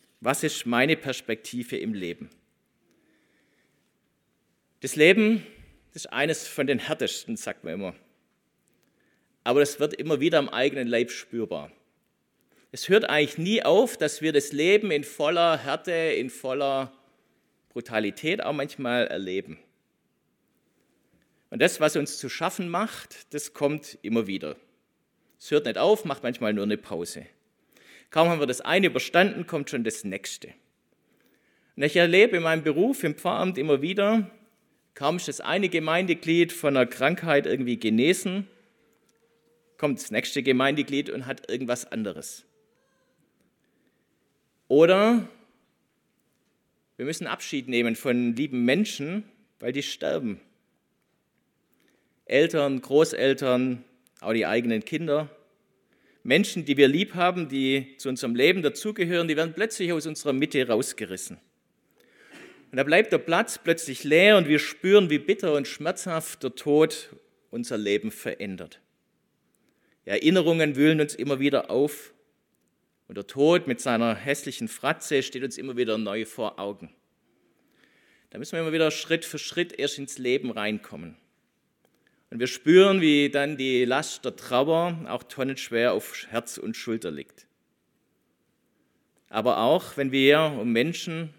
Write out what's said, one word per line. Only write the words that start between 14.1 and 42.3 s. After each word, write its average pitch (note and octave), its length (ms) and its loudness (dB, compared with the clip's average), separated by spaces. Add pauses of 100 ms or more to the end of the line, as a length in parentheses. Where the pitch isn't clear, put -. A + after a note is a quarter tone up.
wir D#3 100 0
das - 200 2
Leben F#3 400 2
in D3 100 0
voller E3 560 0
Härte, C#3+ 320 -6
in D#3 400 -2
voller C3+ 640 -4 (760)
Brutalität A#2 720 -4
auch C#3 120 -4
manchmal C3 560 -2
erleben. F#2 500 -6 (1900)
Und A2+ 120 -4
das, F3 180 2
was D3+ 160 2
uns D3+ 220 -4
zu C3 100 -10
schaffen F3 400 -6
macht, - 640 -8
das - 220 -10
kommt D3 480 -4
immer A2 240 -2
wieder. D#2+ 300 -8 (840)
Es - 120 -20
hört D3+ 140 2
nicht G#2+ 140 -4
auf, G#3 260 4
macht C#3+ 180 -6
manchmal A#2+ 300 -2
nur G2+ 120 -2
eine G#2 120 -2
Pause. E2+ 480 -10 (880)
Kaum E3 180 4
haben E3+ 100 0
wir C#3+ 80 0
das B2 140 -4
eine F3+ 280 2
überstanden, F3 580 0
kommt D3 240 -6
schon A#2+ 120 -4
das A2 220 -6
nächste. - 440 -10 (1300)
Und C#3 100 -2
ich D#3 120 0
erlebe F3+ 400 6
in E3 60 -2
meinem D#3+ 220 0
Beruf, F3 380 2
im D3 120 0
Pfarramt F#3 420 -2
immer C#3+ 240 2
wieder, G3+ 500 0 (640)
kaum D3+ 240 0
ist F3 120 -6
das C3+ 120 -8
eine F3+ 300 0
Gemeindeglied E3 840 2
von C#3 240 0
einer B2+ 80 4
Krankheit D3 640 0
irgendwie A#2+ 320 -2
genesen, F3+ 680 0 (1300)
kommt D3 220 -2
das - 100 -14
nächste A#2+ 320 -4
Gemeindeglied C#3 640 0
und C3 160 -8
hat C3 240 -12
irgendwas B2 420 -4
anderes. F#2+ 540 -8 (2250)